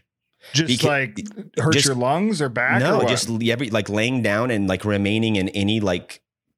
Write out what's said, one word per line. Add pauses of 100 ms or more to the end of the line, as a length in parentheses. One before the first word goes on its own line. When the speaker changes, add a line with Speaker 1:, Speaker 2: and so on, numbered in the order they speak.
(520)
Speaker 1:
Just
Speaker 2:
Beca-
Speaker 1:
like (400)
hurt
Speaker 2:
just
Speaker 1:
your
lungs
or
back
Speaker 2:
No,
Speaker 1:
or
what?
Speaker 2:
just
l-, (120)
every,
like,
laying
down
and,
like,
remaining
in
any,
like, (380)